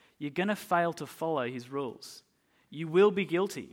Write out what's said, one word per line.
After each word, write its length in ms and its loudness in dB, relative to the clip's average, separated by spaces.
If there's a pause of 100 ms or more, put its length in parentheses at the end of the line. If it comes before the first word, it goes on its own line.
(180)
you're 140 -8
gonna 240 0
fail 380 2
to 120 -10
follow 420 -2
his 220 -8
rules. 540 -8 (460)
You 180 -8
will 240 8
be 120 0
guilty. 500 -2